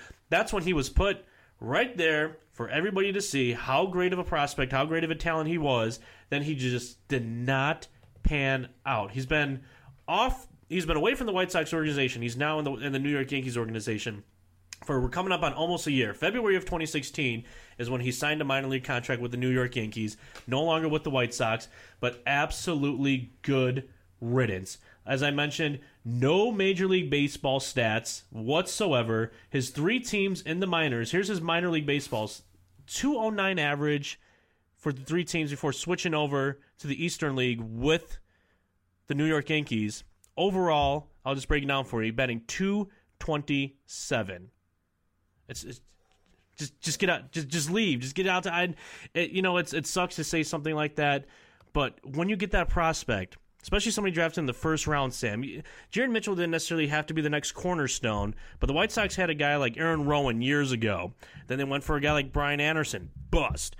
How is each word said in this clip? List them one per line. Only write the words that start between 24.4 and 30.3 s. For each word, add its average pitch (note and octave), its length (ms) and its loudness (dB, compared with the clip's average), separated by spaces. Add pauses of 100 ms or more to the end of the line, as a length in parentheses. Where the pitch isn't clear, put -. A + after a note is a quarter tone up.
As C3 160 0
I C#3+ 80 2
mentioned, D3 500 -2 (240)
no C#3+ 480 4
Major F#3+ 340 2
League F#3 240 4
Baseball C#3+ 480 2
stats A2+ 720 0
whatsoever. A#2 1000 2 (160)
His C3 220 -2
three F#3 280 2
teams G3 440 0